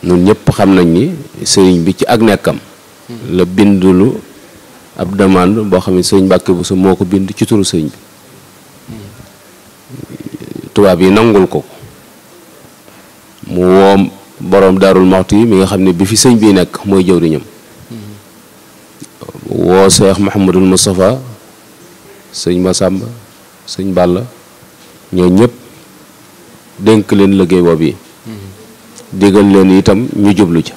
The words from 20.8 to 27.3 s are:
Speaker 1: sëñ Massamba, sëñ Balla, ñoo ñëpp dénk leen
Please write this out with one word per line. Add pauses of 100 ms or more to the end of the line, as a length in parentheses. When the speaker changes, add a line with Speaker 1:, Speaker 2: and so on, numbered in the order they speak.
Speaker 1:
sëñ
Massamba, (640)
sëñ
Balla, (920)
ñoo
ñëpp (1300)
dénk
leen